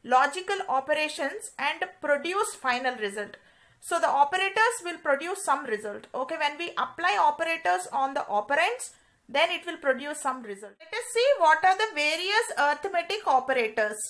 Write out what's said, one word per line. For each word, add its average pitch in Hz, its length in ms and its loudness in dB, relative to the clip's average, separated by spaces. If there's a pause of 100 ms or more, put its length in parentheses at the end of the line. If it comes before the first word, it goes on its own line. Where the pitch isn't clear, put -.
logical 285 500 2 (140)
operations 302 880 -2
and 311 240 -2 (160)
produce 330 560 0
final 254 400 -2
result. 208 400 -6 (460)
So 339 180 -2
the 330 80 4
operators 370 680 2 (100)
will 339 140 -6
produce 320 440 -2
some 285 220 0
result. 208 480 -8
Okay, 269 240 -4
when 294 200 -2
we 339 200 -6
apply 339 420 0
operators 330 720 2
on 269 220 0
the 285 160 -2
operands, 302 640 0 (360)
then 330 240 2
it 339 140 -6
will 339 120 -8
produce 285 440 -2
some 262 200 -4
result. 202 380 -14
Let 330 140 -14
us 480 200 -6
see 480 120 4 (140)
what 311 260 6
are 381 100 8
the 427 200 -2
various 359 520 0 (100)
arithmetic 339 720 0
operators. 233 680 0 (120)